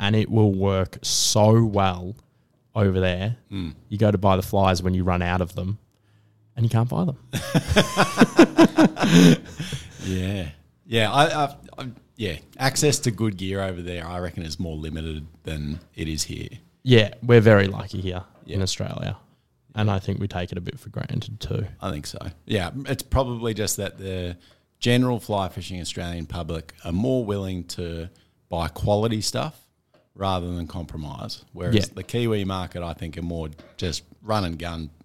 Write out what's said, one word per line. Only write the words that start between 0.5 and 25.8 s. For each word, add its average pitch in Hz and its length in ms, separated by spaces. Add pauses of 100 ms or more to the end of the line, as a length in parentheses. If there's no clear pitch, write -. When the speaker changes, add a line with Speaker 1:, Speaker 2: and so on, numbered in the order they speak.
Speaker 1:
work 95 500
so 110 640
well 95 520 (580)
over 98 240
there. 92 380 (160)
Speaker 2:
Mm. 92 220 (140)
Speaker 1:
You 104 100
go 104 120
to 101 80
buy 95 180
the 92 60
flies 95 400
when 92 120
you 92 100
run 90 180
out 90 180
of 87 140
them 95 240 (800)
and 113 100
you 117 40
can't 113 180
buy 175 160
them. 151 120 (160)
<laughs> - 2000 (680)
Speaker 2:
Yeah. 92 440 (380)
Yeah. 110 260
I, 151 320
I, - 120 (220)
I, 135 100 (280)
yeah. 95 200 (220)
Access 135 420
to 123 100
good 104 260
gear 95 240
over 92 220
there, 87 240
I 87 120
reckon, 90 240
is 78 160
more 82 180
limited 78 500 (180)
than 76 360 (140)
it 80 140
is 80 160
here. - 240 (340)
Speaker 1:
Yeah, 113 400
we're 120 180
very 101 280
lucky 98 320
here 90 240 (220)
in 78 120
Speaker 2:
Yeah. 98 60
Speaker 1:
Australia. - 520 (580)
And 107 160
I 98 100
think 98 200
we 98 80
take 90 240
it 92 60
a - 20
bit 90 180
for - 120
granted - 500
too. 104 260 (140)
Speaker 2:
I 95 100
think 73 160
so. - 120 (280)
Yeah, 90 240 (160)
it's 135 160
probably 120 520
just 101 240
that 98 200
the 90 380 (440)
general 123 400
fly 98 280
fishing 90 320